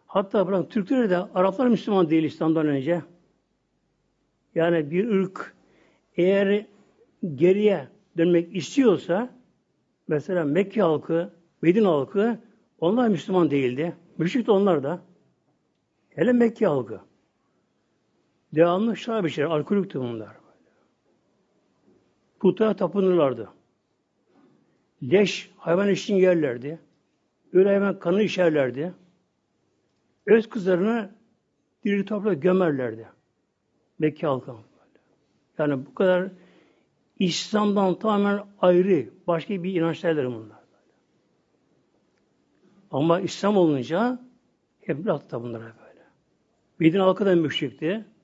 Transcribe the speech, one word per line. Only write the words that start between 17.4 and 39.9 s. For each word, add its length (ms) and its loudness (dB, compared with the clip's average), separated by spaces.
Devamlı 420 2
şarap 300 -4
içer, 160 -4
alkolikti 560 -2
bunlar. 380 -10
Putlara 360 0
tapınırlardı. 760 0
Leş, 540 0
hayvan 320 0
için 260 -2
yerlerdi. 640 0
Ölü 140 6
hayvan 320 0
kanı 240 0
içerlerdi. 720 0
Öz 240 4
kızlarını 640 -2
diri 220 -2
topla 280 -4
gömerlerdi. 720 0
Mekke 280 -2
halkı. 240 -4
Yani 280 -2
bu 100 -20
kadar 340 2
İslam'dan 800 0
tamamen 440 0
ayrı, 480 4
başka 360 -4
bir 120 -6
inançtaydılar 520 -2